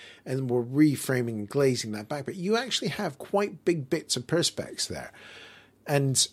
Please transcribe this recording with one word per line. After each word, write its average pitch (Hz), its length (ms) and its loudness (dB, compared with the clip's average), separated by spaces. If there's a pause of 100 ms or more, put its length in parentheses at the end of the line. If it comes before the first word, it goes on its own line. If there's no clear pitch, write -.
(260)
and 135 240 -2
were 123 120 4
reframing 131 680 2
and 104 180 -4
glazing 127 460 2
that 104 160 -8
back, 143 160 -4
but - 100 -8
you 196 220 0
actually 240 320 -2
have 170 280 -4
quite 202 460 -2
big 165 260 0
bits - 280 0
of 123 100 -6
perspex - 600 -2
there. 73 240 -8 (720)
And 139 480 2